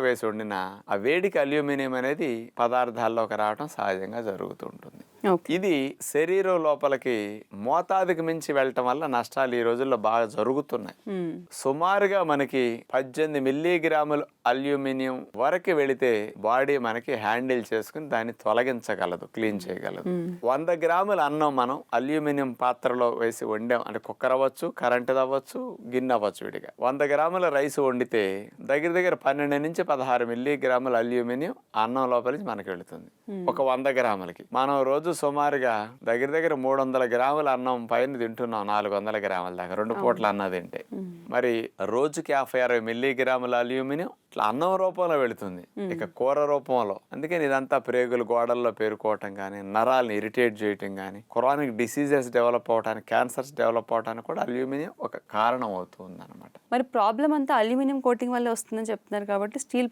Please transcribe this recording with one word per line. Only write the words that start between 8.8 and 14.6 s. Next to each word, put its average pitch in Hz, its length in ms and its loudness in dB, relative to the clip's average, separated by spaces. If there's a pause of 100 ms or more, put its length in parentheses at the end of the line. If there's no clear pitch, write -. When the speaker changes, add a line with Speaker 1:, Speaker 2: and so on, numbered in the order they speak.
Speaker 1:
వల్ల 151 160 -2
నష్టాలు 127 540 0
ఈ - 80 2
రోజుల్లో 123 300 2 (100)
బాగా 117 180 4
జరుగుతున్నాయి. 110 720 -2 (120)
Speaker 2:
మ్మ్. 175 240 -4 (280)
Speaker 1:
సుమారుగా 190 600 2
మనకి 139 420 2 (300)
పద్దెనిమిది 139 540 0
మిల్లీగ్రాములు 151 760 2 (220)
అల్యూమినియం 131 800 0 (100)